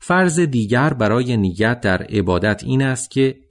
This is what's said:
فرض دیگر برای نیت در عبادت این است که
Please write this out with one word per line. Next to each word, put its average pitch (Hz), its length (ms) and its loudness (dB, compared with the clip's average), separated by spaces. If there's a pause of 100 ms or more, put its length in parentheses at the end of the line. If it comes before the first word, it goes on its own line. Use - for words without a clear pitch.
فرض 180 400 2
دیگر 127 540 0
برای 120 420 0
نیت 107 440 0
در 92 220 0
عبادت 98 600 -2
این 131 180 0
است 131 280 -4
که 135 260 0 (140)